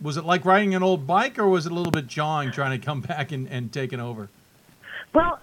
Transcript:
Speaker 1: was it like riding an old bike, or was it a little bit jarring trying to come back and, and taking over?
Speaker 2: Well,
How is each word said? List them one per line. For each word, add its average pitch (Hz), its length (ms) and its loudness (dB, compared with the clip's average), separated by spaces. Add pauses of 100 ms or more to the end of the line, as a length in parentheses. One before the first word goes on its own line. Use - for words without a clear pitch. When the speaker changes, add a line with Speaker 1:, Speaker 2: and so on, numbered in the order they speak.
Speaker 1:
was 147 160 -4
it 160 80 -6
like 175 180 2
riding 190 320 6
an 185 80 2
old 180 240 2
bike, 226 320 2
or 208 80 4
was 180 200 4
it 165 40 -4
a 170 40 -4
little 170 180 0
bit 151 140 -2
jarring 151 440 -2
trying 135 260 -2
to - 80 -10
come 147 140 -2
back 151 320 -4
and, 131 160 -6
and 123 240 -6
taking 131 300 -6
over? 110 260 -10 (840)
Speaker 2:
Well, 330 300 2